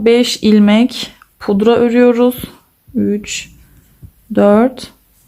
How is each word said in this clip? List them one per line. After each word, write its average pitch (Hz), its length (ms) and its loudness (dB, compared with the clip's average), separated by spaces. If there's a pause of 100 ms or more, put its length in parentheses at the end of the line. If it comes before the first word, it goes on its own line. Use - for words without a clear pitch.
beş 240 320 0
ilmek 214 760 0 (280)
pudra 208 320 0
örüyoruz. 240 640 2 (600)
Üç, 202 540 -6 (880)
dört 214 560 0 (360)